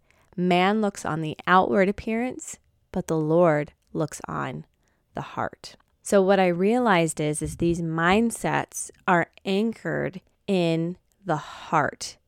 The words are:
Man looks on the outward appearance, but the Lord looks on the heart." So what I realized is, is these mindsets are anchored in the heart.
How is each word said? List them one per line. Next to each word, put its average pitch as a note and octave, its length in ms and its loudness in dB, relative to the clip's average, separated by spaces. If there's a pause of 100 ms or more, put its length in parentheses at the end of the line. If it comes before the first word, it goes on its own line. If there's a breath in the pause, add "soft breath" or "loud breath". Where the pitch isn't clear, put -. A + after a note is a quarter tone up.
(360 soft breath)
Man F3+ 460 2
looks G3+ 240 -4
on D#3 160 -4
the D#3 240 -6
outward F#3 440 4
appearance, A3+ 680 -6 (340)
but F3+ 160 -6
the E3 100 0
Lord D#3 560 2 (200)
looks D#3+ 340 -6
on D3 380 -8 (480)
the - 80 -8
heart." - 540 -8 (260)
So G3+ 200 2
what F#3+ 180 4
I F#3 80 4
realized F#3 720 2
is, D3+ 220 -2
is D#3 160 -6
these E3+ 240 0
mindsets E3 1080 -2 (180)
are F3 200 4 (160)
anchored F#3+ 800 -4 (260)
in E3+ 500 0 (280)
the F3 100 0
heart. - 840 -4 (100)